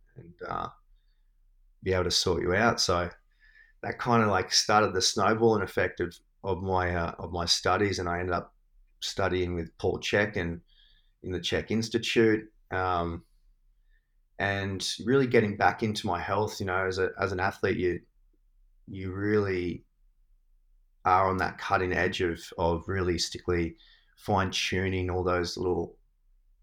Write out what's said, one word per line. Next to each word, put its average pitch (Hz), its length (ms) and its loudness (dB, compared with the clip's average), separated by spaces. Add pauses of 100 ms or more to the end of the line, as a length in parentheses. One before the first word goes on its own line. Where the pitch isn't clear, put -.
(180)
and, 85 160 -20 (140)
uh, 50 220 -6 (1120)
be 92 100 0
able 90 120 2
to 87 60 0
sort 85 300 0
you 87 140 2
out." 113 260 2
So 87 280 0 (720)
that 98 160 -8
kinda, 117 280 4
like, 92 240 0
started 107 420 4
the 92 80 0
snowballing 110 640 4
effect 92 360 -2
of, 87 160 -4 (280)
of 95 180 -2
my, 92 340 0
uh, 85 240 -2
of 92 120 -10
my 85 140 -4
studies. 92 540 2
And 87 100 -4
I 87 100 -2
ended 90 140 -2
up - 200 -4 (460)
studying 90 560 -2
with 85 220 -6
Paul - 220 0
Chek 107 360 0
and 85 260 -4 (600)
in 92 80 -8
the 90 80 -4
Czech 85 320 -2
Institute, 110 800 2 (200)
um, 87 520 -2 (1120)
and 98 480 -2 (200)
really 131 220 4
getting 107 280 4
back 98 260 4
into 107 260 -2
my 87 120 0
health. 101 400 -2
You 104 60 -4
know, 92 200 0
as 92 120 -2
a, 92 220 0
as 95 120 0
an 92 80 -4
athlete, 95 380 0
you, 87 240 0 (840)
you 95 240 -8
really 95 760 0 (1200)
are 95 240 4
on 95 80 0
that 87 200 -2
cutting 92 360 0
edge 90 280 0
of, 85 200 -2 (160)
of 85 300 0
realistically 87 880 -2 (400)
fine-tuning 92 920 -2
all 90 140 -2
those 87 340 0
little 87 400 -2 (640)